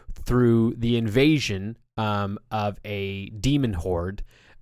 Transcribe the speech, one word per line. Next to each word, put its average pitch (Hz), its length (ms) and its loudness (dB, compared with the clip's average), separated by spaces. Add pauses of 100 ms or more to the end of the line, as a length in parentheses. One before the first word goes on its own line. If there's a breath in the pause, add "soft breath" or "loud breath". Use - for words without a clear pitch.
(120)
through 117 640 4
the 120 200 0
invasion, 117 800 2 (180)
um, 104 420 -2 (120)
of 104 340 -4
a 98 460 -6
demon 120 440 0
horde, 90 480 -4 (400 soft breath)